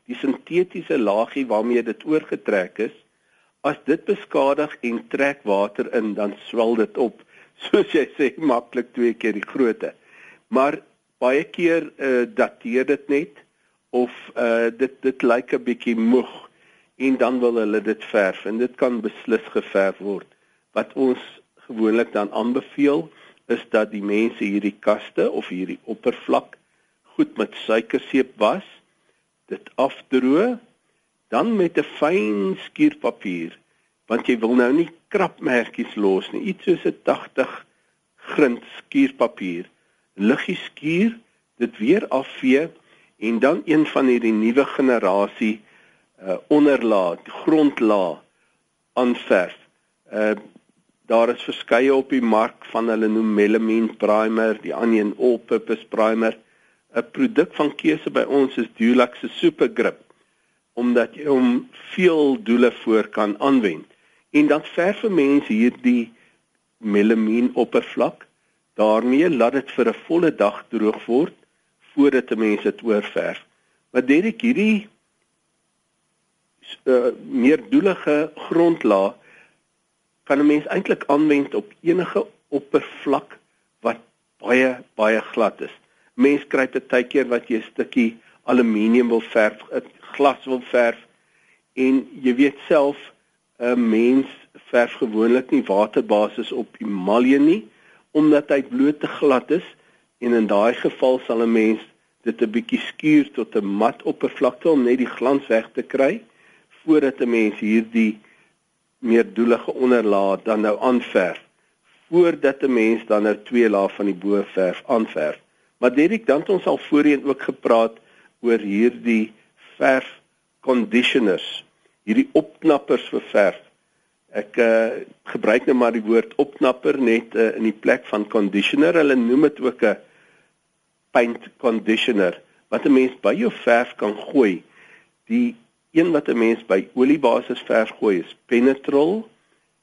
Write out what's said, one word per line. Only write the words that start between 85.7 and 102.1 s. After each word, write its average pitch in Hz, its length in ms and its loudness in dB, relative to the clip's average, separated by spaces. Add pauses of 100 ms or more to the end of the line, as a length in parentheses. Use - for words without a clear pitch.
Mens 139 340 2
kry 135 200 0
partykeer 127 640 -2
wat 117 160 -4
jy 113 80 0
'n 110 140 -8
stukkie 117 400 -2 (320)
aluminium 117 640 2
wil 113 160 0 (100)
verf, 107 220 2 (140)
'n 127 100 -6 (320)
glas 139 320 0
wil 127 160 -4
verf, 120 380 0 (720)
en 131 340 0 (180)
jy 123 100 2
weet 135 220 2 (100)
self, 143 300 2 (600)
'n 120 320 0
mens 123 380 4 (420)
verf 120 320 2
gewoonlik 117 500 0
nie 131 140 2
waterbasis 107 840 0
op - 260 -8
emalje 110 640 2
nie, 170 280 2 (440)
omdat 151 380 2
hy 143 120 2
bloot 135 380 0
te 151 80 -6
glad 131 440 0
is, 180 160 -2 (520)
en 120 140 0
in 110 140 2
daai 104 260 2
geval 131 520 0
sal 117 160 -2
'n 117 100 2
mens 110 300 2 (400)